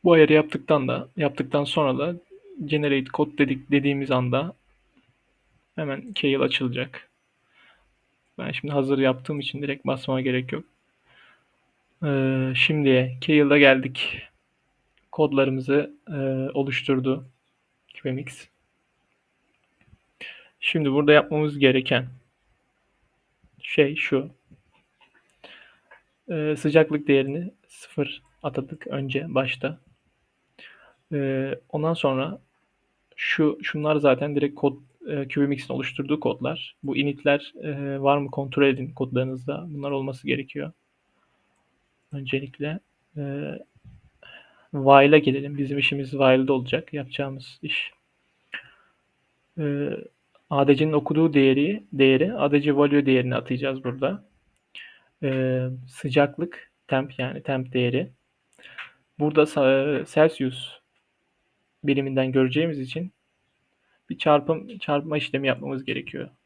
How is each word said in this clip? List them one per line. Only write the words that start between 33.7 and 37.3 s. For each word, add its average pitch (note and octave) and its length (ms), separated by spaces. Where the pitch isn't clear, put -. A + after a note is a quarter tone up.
zaten C#3+ 400
direkt C#3+ 200
kod, C#3 220
e, C#3+ 200
Q C#3+ 200
M C#3 80
X'in C3 180
oluşturduğu C3+ 460
kodlar. - 640
Bu C3+ 140
initler, C#3+ 560